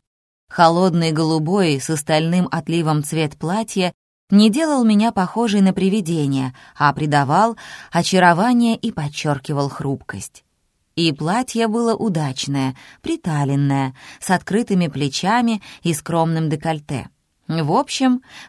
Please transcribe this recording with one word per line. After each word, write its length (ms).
Холодный 640
голубой 680
с 100
остальным 600
отливом 520
цвет 340
платья 560
не 220
делал 320
меня 280
похожей 500
на 120
привидение, 800
а 160
придавал 640
очарование 840
и 160
подчеркивал 800
хрупкость. 720
И 180
платье 540
было 280
удачное, 800
приталенное, 960
с 100
открытыми 580
плечами 760
и 120
скромным 560
декольте. 600
В 240
общем, 500